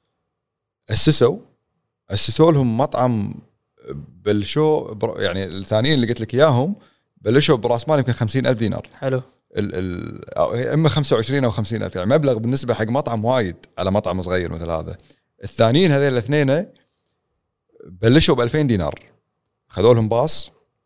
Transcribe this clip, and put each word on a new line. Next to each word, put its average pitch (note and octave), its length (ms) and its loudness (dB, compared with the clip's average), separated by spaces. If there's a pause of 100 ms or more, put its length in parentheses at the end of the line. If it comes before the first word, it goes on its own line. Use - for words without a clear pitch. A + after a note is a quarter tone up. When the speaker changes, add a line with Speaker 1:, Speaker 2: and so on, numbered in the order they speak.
(920)
Speaker 1:
أسسوا، C3+ 480 2 (720)
أسسوا C#3+ 420 2
لهم B2 260 0
مطعم، B2 560 -2 (880)
بلشوا G#2+ 720 -2
بر-، G#2+ 260 -6
يعني F#2+ 240 -2
الثانيين G#2+ 500 0
اللي A#2+ 120 2
قلت A#2 140 -4
لك A2 140 -6
إياهم، C#3+ 420 2 (400)
بلشوا C#3 400 2
برأس A#2 320 -2
مال D3+ 100 2
يمكن A#2+ 140 0
خمسين B2 340 -2
ألف B2 120 0
دينار. G2+ 360 -4
Speaker 2:
حلو. C3 280 -4 (340)
Speaker 1:
ال-، G2+ 180 -4
ال-، F2+ 640 -8
أو E2 120 0
هي A#2+ 240 -4
إما D#3 140 2
خمسة C#3 280 2
وعشرين B2+ 280 -2
أو A2+ 60 2
خمسين G#2+ 320 -4
ألف، F2+ 140 -6
يعني F#2 140 -2
مبلغ C#3 280 2
بالنسبة B2 360 -2
حق A2+ 120 -2
مطعم A#2 380 -2
وايد A2+ 320 0 (220)
على F#2 120 -2
مطعم F#2 320 -2
صغير F2 300 -4
مثل E2 180 -8
هذا. E2 260 -6 (480)
الثانيين C#3 480 2
هذيل C#3 200 2
الاثنين C#3 540 0 (1160)
بلشوا A#2+ 500 4
بألفين A#2 320 0
دينار، F#2 360 -2 (640)
خذوا A2+ 260 4
لهم A2 140 2
باص، A#2+ 420 0 (360)